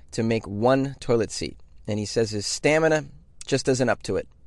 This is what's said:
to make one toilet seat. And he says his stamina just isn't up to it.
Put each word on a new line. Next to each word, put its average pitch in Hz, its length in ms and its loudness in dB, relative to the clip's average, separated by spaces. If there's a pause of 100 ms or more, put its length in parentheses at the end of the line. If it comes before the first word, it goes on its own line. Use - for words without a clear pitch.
(140)
to 113 100 -2
make 110 240 0
one 131 520 2
toilet 113 300 0
seat. - 300 -10 (280)
And 107 100 -2
he 104 80 -4
says 113 240 0
his 104 160 -6
stamina 156 600 2 (420)
just 135 200 -2
isn't 127 220 2
up - 140 -2
to 98 120 -4
it. 80 120 -4 (200)